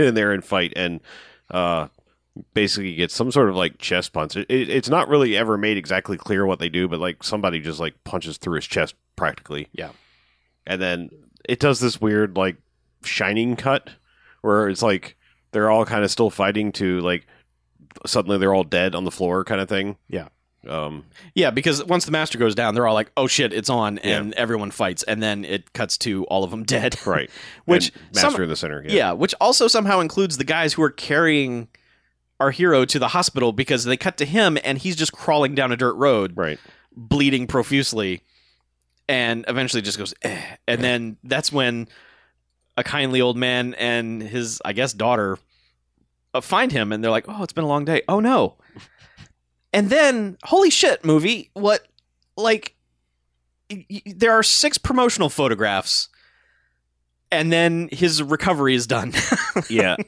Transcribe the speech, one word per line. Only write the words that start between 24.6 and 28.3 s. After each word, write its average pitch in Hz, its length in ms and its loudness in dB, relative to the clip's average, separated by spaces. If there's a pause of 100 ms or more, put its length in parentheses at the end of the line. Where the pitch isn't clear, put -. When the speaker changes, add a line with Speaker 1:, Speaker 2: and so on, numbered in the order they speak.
Speaker 2:
fights, 92 320 -4
and 110 200 -4
then 101 220 -2
it 92 280 -6
cuts - 260 -4
to 98 260 -4
all 95 180 0
of 87 80 -4
them 113 120 -8
<laughs> - 20 -16
dead. 123 320 -2 (100)
Speaker 1:
Right. 80 220 0 (360)
Speaker 2:
Which 180 300 4
Speaker 1:
And - 200 -14
master 95 160 0